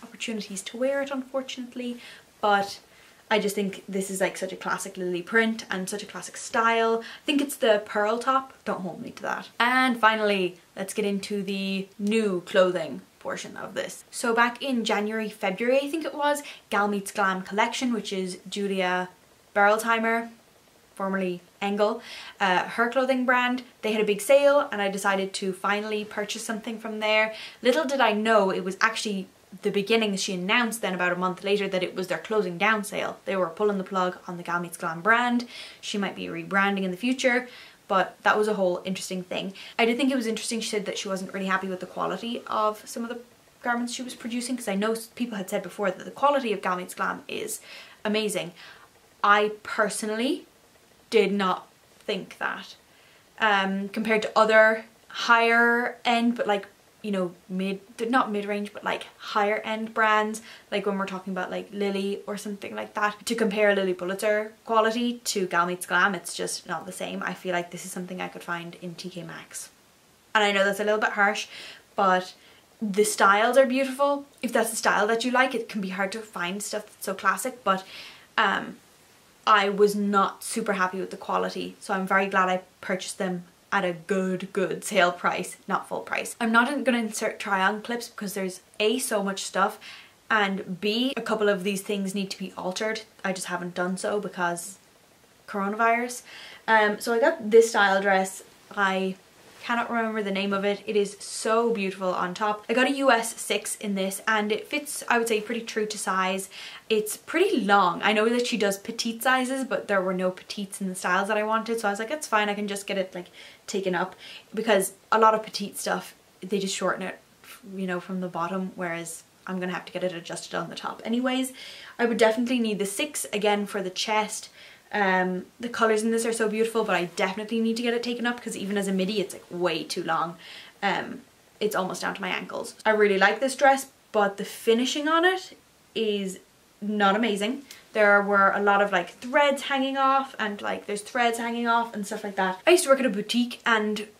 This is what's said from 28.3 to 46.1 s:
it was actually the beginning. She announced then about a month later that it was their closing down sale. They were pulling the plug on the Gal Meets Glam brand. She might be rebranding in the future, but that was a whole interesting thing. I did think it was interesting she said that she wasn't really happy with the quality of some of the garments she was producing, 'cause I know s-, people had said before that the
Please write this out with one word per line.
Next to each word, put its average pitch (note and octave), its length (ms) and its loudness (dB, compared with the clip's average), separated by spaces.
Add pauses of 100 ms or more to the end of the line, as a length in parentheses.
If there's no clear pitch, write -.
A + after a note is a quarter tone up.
it F#3 120 -2
was F#3+ 160 -6
actually G#3+ 480 0 (360)
the G3+ 80 0
beginning. G3+ 460 2
She G3 160 -4
announced G#3+ 480 0
then F#3 120 -2
about F3+ 200 0
a - 20 -4
month F3+ 280 -4
later G3 260 0
that F#3 120 0
it - 140 -4
was F#3 120 -4
their D#3+ 120 -2
closing F#3 400 -2
down G#3 240 2
sale. F3 420 -6
They G3 100 -2
were F#3 120 0
pulling G3+ 320 0
the F#3+ 40 -2
plug F#3 340 -2 (100)
on F3+ 100 -8
the E3+ 60 -10
Gal E3+ 160 -2
Meets E3+ 180 -8
Glam E3+ 240 -6
brand. A#3+ 460 2 (340)
She - 160 -6
might G3 180 -2
be F#3 100 -10
rebranding F#3+ 580 0
in F#3 80 -2
the F3+ 60 -6
future, B3+ 500 0 (400)
but F#3 340 2
that G#3+ 160 4
was G#3+ 100 4
a G#3+ 60 2
whole F#3 320 0
interesting F#3 380 -6
thing. F#3 300 -6 (260)
I A#3 60 6
did A#3+ 120 2
think C4 140 2
it C#4 40 0
was A3+ 120 -2
interesting A3 320 -4
she - 100 -6
said G3+ 160 -2
that - 140 -6
she - 80 -6
wasn't F#3+ 260 -6
really F#3+ 140 -4
happy F#3+ 220 0
with F#3 100 -6
the F#3 80 -10
quality F3+ 580 -6
of G#3+ 420 -2
some A#3 160 -8
of A3+ 60 -8
the A#3 100 -8 (440)
garments A#3+ 300 -2
she B3+ 100 -8
was B3 120 -12
producing, A#3+ 420 -6
'cause - 100 -8
I G3 80 0
know G#3 160 0
s-, A3+ 240 -4
people A#3+ 220 -6
had F#3 120 -8
said G3 140 -2
before F#3+ 260 -4
that - 160 -6
the F#3 60 -14